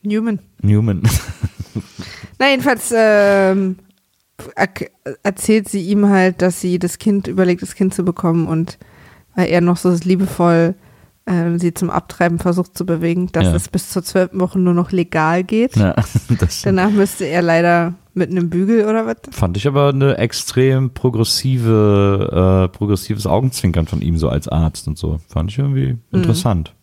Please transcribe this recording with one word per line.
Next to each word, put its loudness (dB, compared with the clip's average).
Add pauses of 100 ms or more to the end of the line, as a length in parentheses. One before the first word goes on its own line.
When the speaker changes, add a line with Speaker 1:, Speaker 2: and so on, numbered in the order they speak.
Speaker 1:
Newman. -2 (220)
Speaker 2:
Newman. 2 (720)
<laughs> -14
Speaker 1:
Na, 2
jedenfalls, 0
ähm, 4 (800)
er-, -2 (540)
erzählt 0
sie -4
ihm 2
halt, 2
dass 0
sie 0
das -4
Kind 0
überlegt, 0
das -12
Kind -2
zu -4
bekommen, 0
und -4 (580)
weil 0
er 2
noch 2
so 0 (140)
liebevoll, 0 (500)
ähm, -2
sie -2
zum -4
Abtreiben -2
versucht -2
zu -4
bewegen, -2
dass 0
Speaker 2:
Ja. 2
Speaker 1:
es -4
bis -6
zur -4
zwölften -2
Woche -2
nur 2
noch -2
legal 0
geht. -2
Speaker 2:
Ja, 2
<laughs> -4
das -2
stimmt. 0
Speaker 1:
Danach 2
müsste 0
er -2
leider 2 (180)
mit -2
einem -2
Bügel 2
oder 0
was? -6 (140)
Speaker 2:
Fand -2
ich -2
aber 4
eine 2
extrem 0
progressive, 2
äh, -20
progressives -2
Augenzwinkern 0
von -4
ihm 0
so 0
als -2
Arzt -2
und -6
so. -4
Fand -4
ich -8
irgendwie -2
Speaker 1:
Mhm. -8 (120)
Speaker 2:
interessant. 0